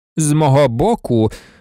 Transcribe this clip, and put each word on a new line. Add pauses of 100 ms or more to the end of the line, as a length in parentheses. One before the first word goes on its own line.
(180)
«З
мого
боку, (300)